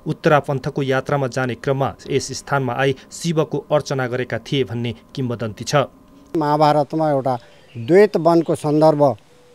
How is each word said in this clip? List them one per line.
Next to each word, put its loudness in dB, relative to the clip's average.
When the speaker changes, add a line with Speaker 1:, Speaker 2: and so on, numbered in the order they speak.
Speaker 1:
उत्तरापन्थको 0
यात्रामा -2
जाने -4
क्रममा -2
यस -4
स्थानमा -4
आई 0
शिवको -4
अर्चना 0
गरेका -4
थिए -2
भन्ने -6
किम्बदन्ती -6
छ। 2
Speaker 2:
महाभारतमा 2
एउटा 0
द्वैत 4
वनको 2
सन्दर्भ 4